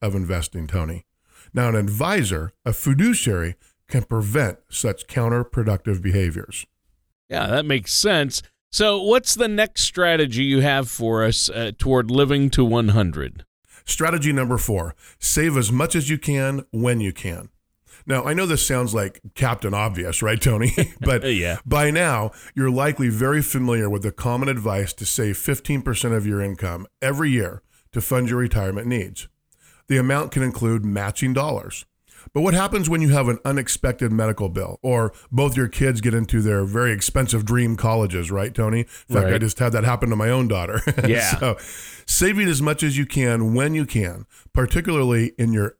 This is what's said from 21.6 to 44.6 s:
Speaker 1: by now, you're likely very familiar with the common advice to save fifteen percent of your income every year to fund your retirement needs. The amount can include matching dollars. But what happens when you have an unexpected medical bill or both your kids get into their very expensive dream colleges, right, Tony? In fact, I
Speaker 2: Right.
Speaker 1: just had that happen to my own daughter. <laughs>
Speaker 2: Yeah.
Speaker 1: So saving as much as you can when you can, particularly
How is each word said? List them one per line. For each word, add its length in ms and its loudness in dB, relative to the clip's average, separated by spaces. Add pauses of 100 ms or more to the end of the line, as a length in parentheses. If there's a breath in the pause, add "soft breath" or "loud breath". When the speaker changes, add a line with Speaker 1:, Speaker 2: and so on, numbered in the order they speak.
Speaker 1:
by 260 2
now, 400 0 (240 loud breath)
you're 160 2
likely 380 0
very 320 2
familiar 480 0
with 140 -2
the 80 -2
common 360 -2
advice 460 -2
to 120 -12
save 320 -2
fifteen 440 -2
percent 320 -2
of 120 0
your 160 0
income 460 -6 (140)
every 300 0
year 300 -2 (300)
to 80 -4
fund 300 0
your 100 0
retirement 480 -2
needs. 400 -4 (600 soft breath)
The 100 2
amount 340 0
can 120 0
include 420 0
matching 480 -2
dollars. 520 -4 (480 loud breath)
But 80 0
what 120 4
happens 340 2
when 140 2
you 80 4
have 180 4
an 160 0
unexpected 680 -2
medical 360 0
bill 360 -6
or 280 2 (200 loud breath)
both 260 2
your 100 2
kids 320 0
get 140 2
into 260 2
their 240 2
very 300 0
expensive 500 0
dream 320 2
colleges, 560 0
right, 220 -2
Tony? 280 0
In 340 -6
fact, 120 4
I 40 2
Speaker 2:
Right. 100 2
Speaker 1:
just 180 0
had 140 2
that 100 0
happen 280 2
to 40 0
my 140 0
own 180 2
daughter. 340 -2 (120)
<laughs> 120 0
Speaker 2:
Yeah. 340 2
Speaker 1:
So 180 0 (480 loud breath)
saving 420 2
as 140 0
much 220 0
as 140 0
you 80 0
can 480 2
when 200 2
you 120 0
can, 420 -2 (260 soft breath)
particularly 840 2